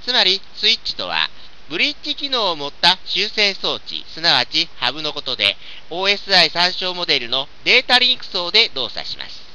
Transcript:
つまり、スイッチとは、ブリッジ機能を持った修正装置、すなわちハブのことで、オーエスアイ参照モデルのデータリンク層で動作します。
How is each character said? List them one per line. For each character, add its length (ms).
つ 60
ま 120
り、 160
ス 120
イ 40
ッ 100
チ 140
と 100
は、 220
ブ 100
リ 140
ッ 100
ジ 120
機 140
能 220
を 60
持 120
っ 40
た 320
修 240
正 260
装 200
置、 340
す 120
な 140
わ 100
ち 320
ハ 160
ブ 80
の 120
こ 100
と 140
で、 200
オ 140
ー 60
エ 60
ス 200
ア 80
イ 60
参 220
照 200
モ 140
デ 120
ル 100
の 200
デ 180
ー 40
タ 120
リ 160
ン 40
ク 80
層 240
で 240
動 140
作 180
し 100
ま 120
す。 120